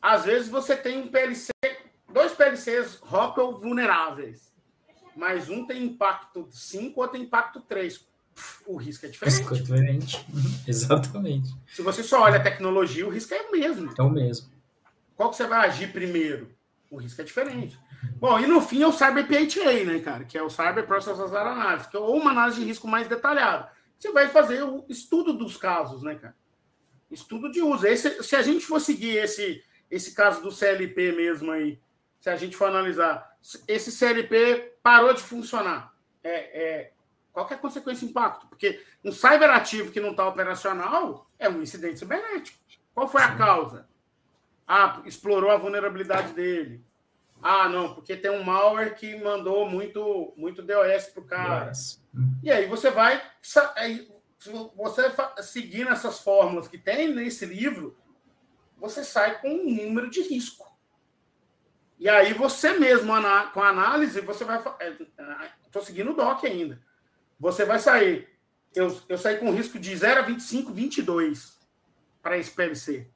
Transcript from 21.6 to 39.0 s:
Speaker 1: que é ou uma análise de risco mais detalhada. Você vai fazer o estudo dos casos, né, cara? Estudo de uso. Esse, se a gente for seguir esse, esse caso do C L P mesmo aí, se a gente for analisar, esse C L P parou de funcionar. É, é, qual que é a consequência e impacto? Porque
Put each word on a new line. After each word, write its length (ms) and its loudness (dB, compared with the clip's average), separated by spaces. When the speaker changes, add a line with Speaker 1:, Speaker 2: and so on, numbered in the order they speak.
Speaker 1:
que 100 -8
é 20 -4
ou 160 0
uma 140 4
análise 280 2
de 80 -4
risco 220 -10
mais 180 0
detalhada. 640 0
Você 120 -8
vai 160 6
fazer 380 4
o 240 -8
estudo 440 0
dos 240 -6
casos, 460 -4
né, 140 -8
cara? 180 -20
Estudo 440 -10
de 100 0
uso. 240 2
Esse, 380 2
se 100 -2
a 80 4
gente 240 0
for 140 0
seguir 380 -2
esse, 440 -4
esse 240 -8
caso 300 4
do 80 -8
C 180 -2
L 200 0
P 240 0
mesmo 400 -2
aí, 260 -4
se 100 -6
a 60 0
gente 220 -10
for 100 2
analisar, 720 0
esse 240 -2
C 140 2
L 180 2
P 480 2
parou 320 10
de 80 -6
funcionar. 720 -6
É, 380 -8
é, 300 -6
qual 140 -6
que 80 -8
é 20 -14
a 40 -16
consequência 440 -8
e 40 -8
impacto? 400 -2
Porque 340 -4